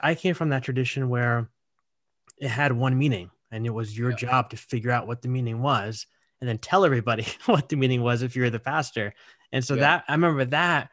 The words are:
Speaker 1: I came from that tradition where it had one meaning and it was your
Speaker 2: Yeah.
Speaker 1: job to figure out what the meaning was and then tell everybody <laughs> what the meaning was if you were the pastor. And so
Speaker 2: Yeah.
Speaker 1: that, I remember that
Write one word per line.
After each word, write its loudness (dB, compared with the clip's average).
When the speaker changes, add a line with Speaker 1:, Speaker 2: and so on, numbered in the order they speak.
Speaker 1:
I 2
came 0
from -2
that 0
tradition -2
where 0
it -4
had 0
one 2
meaning 0
and -6
it -2
was -6
your -2
Speaker 2:
Yeah. -2
Speaker 1:
job 0
to -12
figure -6
out 0
what -8
the -8
meaning -2
was -2
and -4
then -2
tell 2
everybody 2
<laughs> -20
what 2
the -4
meaning 2
was 0
if -6
you 0
were 2
the -2
pastor. -4
And -2
so -2
Speaker 2:
Yeah. 2
Speaker 1:
that, 4
I -2
remember 2
that 0